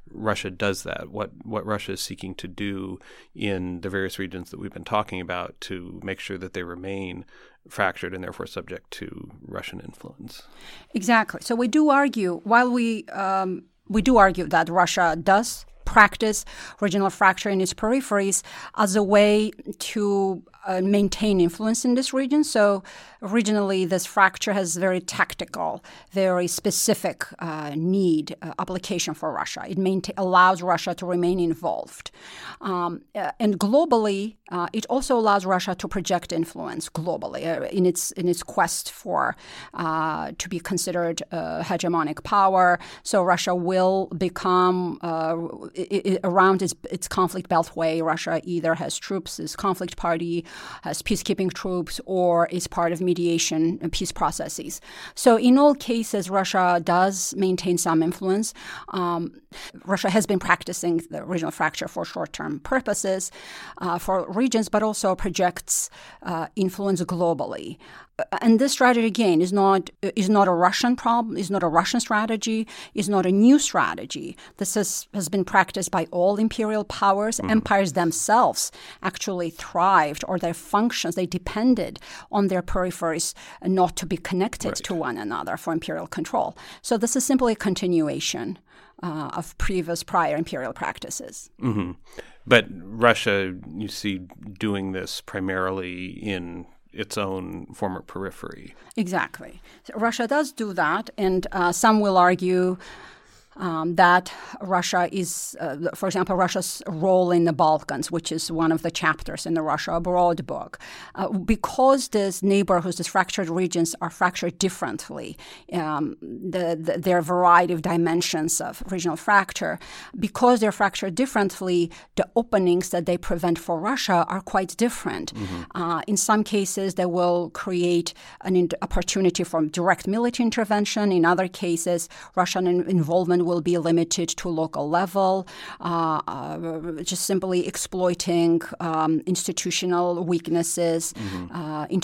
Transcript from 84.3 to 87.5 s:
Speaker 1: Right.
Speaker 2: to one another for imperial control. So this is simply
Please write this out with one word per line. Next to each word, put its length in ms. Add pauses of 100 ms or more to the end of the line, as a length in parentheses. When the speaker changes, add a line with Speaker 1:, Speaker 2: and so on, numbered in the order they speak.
Speaker 1:
Right. 180
Speaker 2:
to 120
one 220
another 400
for 160
imperial 340
control. 500 (240)
So 160
this 180
is 100
simply 280